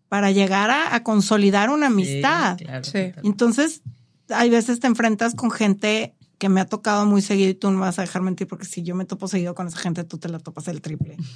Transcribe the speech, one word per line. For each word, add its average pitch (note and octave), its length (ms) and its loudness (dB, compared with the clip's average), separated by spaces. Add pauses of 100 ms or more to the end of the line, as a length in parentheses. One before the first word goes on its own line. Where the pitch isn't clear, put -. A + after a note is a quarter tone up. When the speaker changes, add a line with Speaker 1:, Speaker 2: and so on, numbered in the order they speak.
Speaker 1:
para G3+ 240 2
llegar G3 400 2
a, D#4+ 240 0
a A#3 80 -2
consolidar G#3 640 4
una D4 180 2
Speaker 2:
Sí, B3 60 4
Speaker 1:
amistad. F#3 640 0
Speaker 2:
claro, C3 260 -10
Speaker 3:
Sí. - 80 -10
Speaker 2:
totalmente. F#3 360 -4
Speaker 1:
Entonces, A#3+ 540 2 (480)
hay A#3 200 2
veces A#3 300 2
te C4+ 80 0
enfrentas A#3 480 2
con A3+ 160 -2
gente G#3+ 640 0 (240)
que G3+ 100 -2
me F#3+ 120 4
ha F#3 40 0
tocado G#3 400 0
muy G3+ 160 4
seguido, G3 280 2
y F#3+ 40 0
tú G3 160 -2
no G3 80 2
me F#3+ 40 -2
vas F#3 180 -2
a F#3+ 40 -2
dejar F3+ 180 -6
mentir, F#3 260 -4
porque F#3 160 -14
si - 180 -10
yo F3 140 -8
me F#3+ 80 -4
topo G3 240 -10
seguido F3 280 -4
con F3+ 120 -8
esa E3 100 -12
gente, E3+ 280 -4
tú E3+ 120 -14
te E3 120 -12
la E3 100 -10
topas D#3+ 300 -16
el D#3 120 -10
triple. - 360 -8 (180)